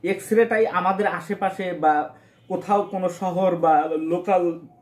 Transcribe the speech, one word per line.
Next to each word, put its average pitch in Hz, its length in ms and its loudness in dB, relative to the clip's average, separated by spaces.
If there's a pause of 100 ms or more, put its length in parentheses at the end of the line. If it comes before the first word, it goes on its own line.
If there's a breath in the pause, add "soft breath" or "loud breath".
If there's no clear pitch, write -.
এক্স 190 280 -4
রেটাই 226 340 2
আমাদের 185 400 0
আশেপাশে 190 680 -4
বা 156 220 2 (560 soft breath)
কোথাও 202 320 0
কোনো 185 260 -4 (120)
শহর 180 360 0
বা 160 180 4 (380)
local 180 300 2 (400)